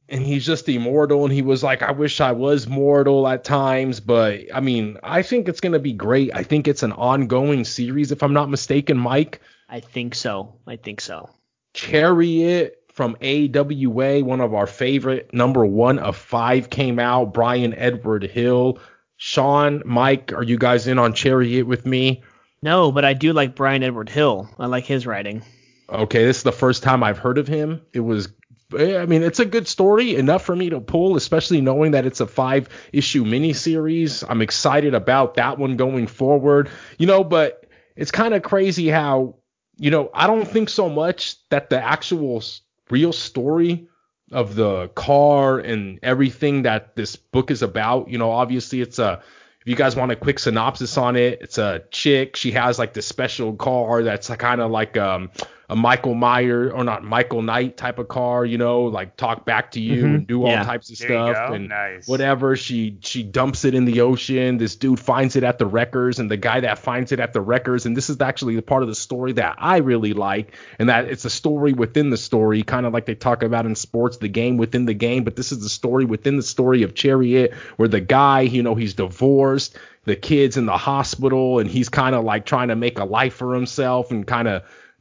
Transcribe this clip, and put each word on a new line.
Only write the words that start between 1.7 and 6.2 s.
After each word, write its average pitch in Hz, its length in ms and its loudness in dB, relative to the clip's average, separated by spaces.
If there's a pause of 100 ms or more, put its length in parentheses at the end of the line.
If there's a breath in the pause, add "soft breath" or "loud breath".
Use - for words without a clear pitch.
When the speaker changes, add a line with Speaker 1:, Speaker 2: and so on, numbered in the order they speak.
Speaker 1:
"I - 100 -2
wish 147 280 -2
I 131 120 2
was 135 340 0
mortal 139 600 4
at 131 180 -2
times," 131 560 0
but, 107 400 2 (120)
I 131 80 -4
mean, 117 420 -2
I 165 200 0
think 220 260 -2
it's 170 120 -6
gonna 170 180 0
be 139 160 -4
great. 120 400 0